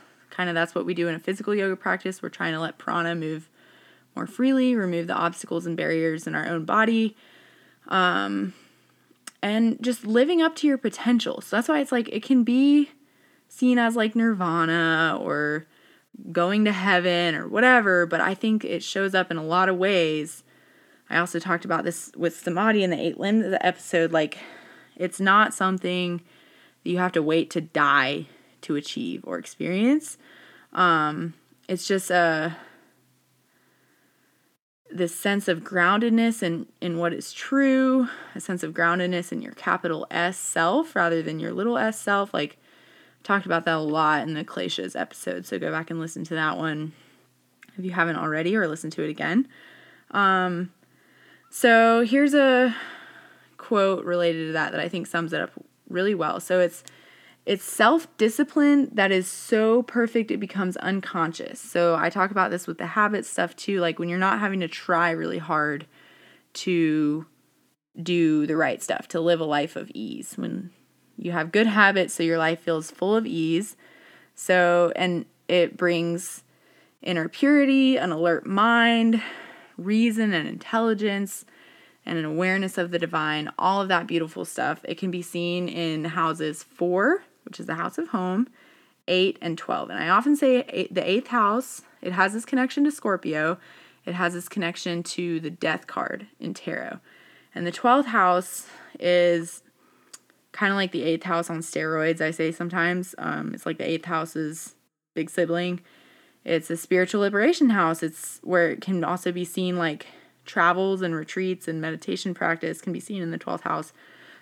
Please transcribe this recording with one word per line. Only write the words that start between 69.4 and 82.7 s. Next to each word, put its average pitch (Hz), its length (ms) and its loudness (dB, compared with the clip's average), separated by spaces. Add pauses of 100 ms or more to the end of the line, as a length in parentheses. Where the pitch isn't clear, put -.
a 160 40 -2
life 147 320 -2
of - 160 -10
ease. - 460 -10
When - 320 -6 (460)
you 175 160 -6
have 165 200 -4
good 214 140 4
habits, 196 480 4
so - 80 -4
your 165 160 2
life 165 220 0
feels 160 300 -4
full 196 240 0
of 220 120 0
ease. 165 500 -2 (580)
So, 175 640 4
and 180 300 -2 (220)
it 175 280 2
brings 170 680 -2 (580)
inner 170 260 -2
purity, 269 680 4
an 180 120 0
alert 165 360 2
mind, 226 720 4 (560)
reason 214 560 2
and 156 160 -2
intelligence, 208 960 -2 (640)
and 170 120 -4
an 160 60 -4
awareness 185 540 -2